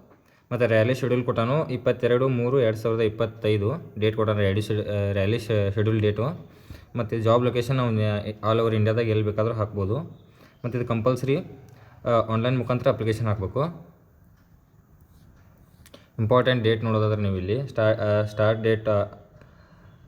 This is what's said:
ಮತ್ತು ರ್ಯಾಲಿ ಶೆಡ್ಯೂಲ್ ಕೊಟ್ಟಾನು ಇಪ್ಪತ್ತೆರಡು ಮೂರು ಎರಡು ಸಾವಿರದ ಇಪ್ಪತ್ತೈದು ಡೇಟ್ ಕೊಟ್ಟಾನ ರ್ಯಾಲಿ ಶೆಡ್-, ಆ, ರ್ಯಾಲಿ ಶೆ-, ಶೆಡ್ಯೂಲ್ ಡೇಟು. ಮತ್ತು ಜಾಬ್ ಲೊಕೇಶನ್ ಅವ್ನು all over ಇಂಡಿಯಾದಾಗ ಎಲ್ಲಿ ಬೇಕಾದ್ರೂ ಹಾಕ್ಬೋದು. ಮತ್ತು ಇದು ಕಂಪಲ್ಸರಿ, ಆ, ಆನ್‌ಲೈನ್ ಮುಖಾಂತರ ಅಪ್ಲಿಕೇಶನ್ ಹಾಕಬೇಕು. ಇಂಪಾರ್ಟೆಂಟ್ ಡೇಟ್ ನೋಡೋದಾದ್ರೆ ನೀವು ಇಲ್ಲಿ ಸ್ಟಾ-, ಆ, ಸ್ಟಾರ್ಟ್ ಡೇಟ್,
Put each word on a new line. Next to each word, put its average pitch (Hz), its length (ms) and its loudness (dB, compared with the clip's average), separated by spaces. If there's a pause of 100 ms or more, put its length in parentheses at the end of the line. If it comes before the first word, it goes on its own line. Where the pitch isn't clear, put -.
(520)
ಮತ್ತು 120 160 2
ರ್ಯಾಲಿ 113 260 4
ಶೆಡ್ಯೂಲ್ 123 320 0
ಕೊಟ್ಟಾನು 123 420 0
ಇಪ್ಪತ್ತೆರಡು 123 640 0
ಮೂರು 123 300 0
ಎರಡು 110 180 2
ಸಾವಿರದ 113 240 -2
ಇಪ್ಪತ್ತೈದು 107 1000 -2
ಡೇಟ್ 107 160 0
ಕೊಟ್ಟಾನ 107 220 0
ರ್ಯಾಲಿ 101 240 2
ಶೆಡ್-, 104 280 -4
ಆ, 101 240 0
ರ್ಯಾಲಿ 101 260 0
ಶೆ-, 101 340 0
ಶೆಡ್ಯೂಲ್ 110 280 0
ಡೇಟು. 110 580 -2 (360)
ಮತ್ತು 117 240 -4
ಜಾಬ್ 113 260 4
ಲೊಕೇಶನ್ 123 340 0
ಅವ್ನು 113 220 0 (280)
all 110 320 0
over 113 140 2
ಇಂಡಿಯಾದಾಗ 110 320 2
ಎಲ್ಲಿ 107 160 2
ಬೇಕಾದ್ರೂ 107 300 0
ಹಾಕ್ಬೋದು. 104 460 -2 (680)
ಮತ್ತು 123 120 -6
ಇದು 120 100 -4
ಕಂಪಲ್ಸರಿ, 127 500 0 (680)
ಆ, 123 40 -2
ಆನ್‌ಲೈನ್ 113 480 2
ಮುಖಾಂತರ 120 320 0
ಅಪ್ಲಿಕೇಶನ್ 110 380 -2
ಹಾಕಬೇಕು. 127 600 -4 (2250)
ಇಂಪಾರ್ಟೆಂಟ್ 123 440 2
ಡೇಟ್ 110 200 2
ನೋಡೋದಾದ್ರೆ 107 380 0
ನೀವು 98 160 -2
ಇಲ್ಲಿ 107 300 -4
ಸ್ಟಾ-, 110 320 0
ಆ, 104 240 2
ಸ್ಟಾರ್ಟ್ 107 380 0
ಡೇಟ್, 110 280 0 (1200)